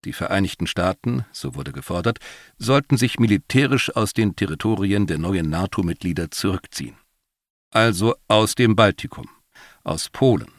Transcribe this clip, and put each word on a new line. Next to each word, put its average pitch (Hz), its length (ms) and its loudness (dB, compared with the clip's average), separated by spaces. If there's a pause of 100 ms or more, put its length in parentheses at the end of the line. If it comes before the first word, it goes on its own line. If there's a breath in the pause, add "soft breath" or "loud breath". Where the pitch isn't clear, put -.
Die - 80 -10
Vereinigten - 540 -2
Staaten, 107 640 -2
so 131 240 -10
wurde 139 160 -10
gefordert, 135 480 -4 (400 loud breath)
sollten 135 380 2
sich 117 240 0
militärisch 123 720 2
aus 110 200 -2
den 104 200 0
Territorien 101 720 0
der 80 120 -4
neuen 85 300 -2
nato-Mitglieder 85 840 -4
zurückziehen. - 640 -6 (760)
Also 110 460 2 (100)
aus 107 300 4
dem 113 180 4
Baltikum, - 540 0 (560 loud breath)
aus - 260 -6
Polen 123 480 2